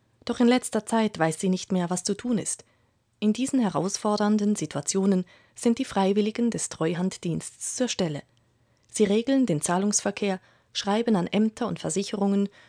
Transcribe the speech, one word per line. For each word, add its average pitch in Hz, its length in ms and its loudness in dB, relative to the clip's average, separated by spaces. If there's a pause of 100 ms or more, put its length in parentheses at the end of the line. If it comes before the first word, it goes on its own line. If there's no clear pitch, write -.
(260)
Doch 240 120 -4
in 233 100 6
letzter 240 360 2
Zeit 220 340 0
weiß 160 220 0
sie 190 80 0
nicht 185 240 -2
mehr, 180 160 0
was 180 160 -4
zu 202 100 -2
tun 240 220 -2
ist. - 300 -6 (520)
In 214 140 2
diesen 262 260 -2
herausfordernden 208 960 0
Situationen 190 680 0 (300)
sind 233 240 0
die 262 80 -4
Freiwilligen 208 640 0
des - 180 -4
Treuhanddienstes 165 1040 -4
zur 247 140 -2
Stelle. 151 340 -4 (720)
Sie 214 120 2
regeln 233 420 4
den 156 160 0
Zahlungsverkehr, 196 760 0 (340)
schreiben 220 420 0
an 175 100 2
Ämter 220 420 0
und 175 120 -6
Versicherungen 202 720 0 (180)